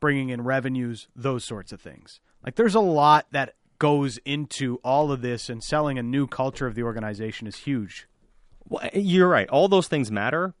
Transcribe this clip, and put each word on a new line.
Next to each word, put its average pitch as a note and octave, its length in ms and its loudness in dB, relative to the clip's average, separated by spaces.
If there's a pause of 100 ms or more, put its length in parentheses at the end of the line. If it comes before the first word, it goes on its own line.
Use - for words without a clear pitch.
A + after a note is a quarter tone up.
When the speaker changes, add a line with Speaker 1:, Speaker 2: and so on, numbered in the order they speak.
Speaker 1:
bringing C#3 280 0
in A#2+ 160 -6
revenues, B2+ 720 -4
those B2+ 280 -4
sorts G#2 280 -12
of G2+ 80 -18
things. - 400 -20 (240)
Like, - 100 -10
there's G#3+ 220 4
a A3 40 6
lot D3+ 520 6
that C3+ 220 -4 (240)
goes C#3+ 400 2
into C3+ 680 -4
all C#3+ 260 2
of B2+ 120 -4
this A#2+ 260 -6
and A#2 140 -10
selling D3 360 -2
a A#2+ 40 -4
new C3 240 0
culture C3 400 -4
of A2+ 80 -6
the A#2 100 -4
organization A2 640 -8
is G2+ 100 -12
huge. A#2 500 -6 (640)
Speaker 2:
Well, - 240 -6
you're F#3 360 4
right. B2+ 200 4
All D#3 200 4
those F#3+ 200 4
things C3+ 240 -2
matter, C#3+ 480 -2